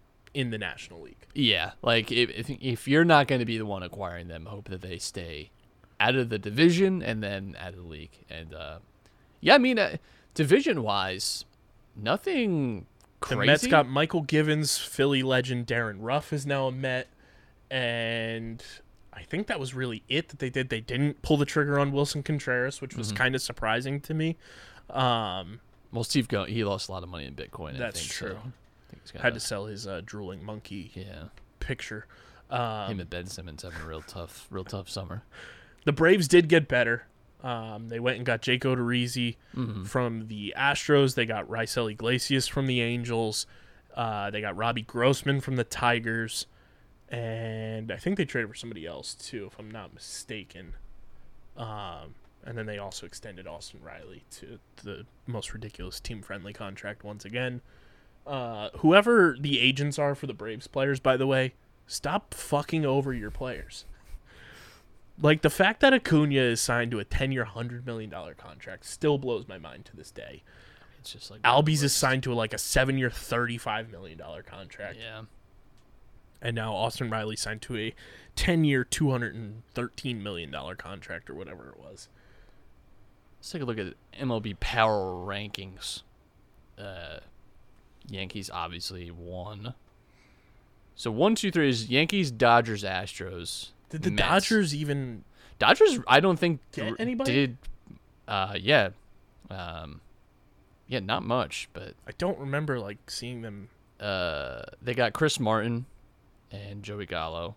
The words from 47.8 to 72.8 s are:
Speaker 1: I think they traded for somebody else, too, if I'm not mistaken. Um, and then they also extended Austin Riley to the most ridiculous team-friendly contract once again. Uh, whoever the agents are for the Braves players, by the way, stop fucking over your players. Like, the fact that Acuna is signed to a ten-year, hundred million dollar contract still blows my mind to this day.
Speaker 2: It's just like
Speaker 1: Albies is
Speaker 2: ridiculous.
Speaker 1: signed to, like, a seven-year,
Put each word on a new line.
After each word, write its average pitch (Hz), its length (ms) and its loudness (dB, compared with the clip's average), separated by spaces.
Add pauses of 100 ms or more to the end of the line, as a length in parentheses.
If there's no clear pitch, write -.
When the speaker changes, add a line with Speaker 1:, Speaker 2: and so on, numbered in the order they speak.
Speaker 1:
I - 60 -6
think 190 200 -2
they 165 80 2
traded 113 240 -2
for - 60 -16
somebody 85 320 -10
else, 73 260 -10
too, 104 380 -10
if - 80 -20
I'm 107 100 -16
not 107 240 -14
mistaken. - 800 -12 (800)
Um, 98 600 -10 (280)
and 117 140 -12
then 110 80 -8
they 104 140 -8
also 98 260 -12
extended 92 400 -16
Austin - 380 -16
Riley 80 480 -18
to - 260 -18 (260)
the 101 220 -12 (220)
most 123 260 -8
ridiculous 104 460 -12
team-friendly 101 540 -10
contract 101 500 -12
once 104 200 -12
again. 123 380 -6 (640)
Uh, 117 520 -6
whoever 190 640 6
the 139 200 0
agents 135 400 0
are 143 160 0
for 139 100 -10
the 127 80 -6
Braves 110 320 -10
players, 135 340 0
by 131 160 4
the 135 120 2
way, 131 260 2 (320)
stop - 480 -4
fucking 151 500 0
over 139 300 2
your 107 160 -6
players. - 560 -10 (1400)
Like, 151 220 6
the 151 80 6
fact 196 300 4
that 269 120 10
Acuna 151 460 6
is 120 220 4
signed 120 300 0
to 113 80 -2
a 101 60 -4
ten-year, 131 400 0
hundred 120 400 -8
million 113 240 -8
dollar 82 240 -12
contract - 520 -16
still 147 340 2
blows 120 280 -4
my 92 120 -14
mind 78 260 -16
to - 100 -20
this 78 140 -18
day. - 320 -16 (580)
Speaker 2:
It's - 140 -14
just - 160 -16
like 104 140 -12
Speaker 1:
Albies 120 160 8
is 151 80 6
Speaker 2:
ridiculous. 143 260 4
Speaker 1:
signed 131 300 2
to, 127 100 -2
like, 113 200 0
a 110 40 -4
seven-year, 131 540 2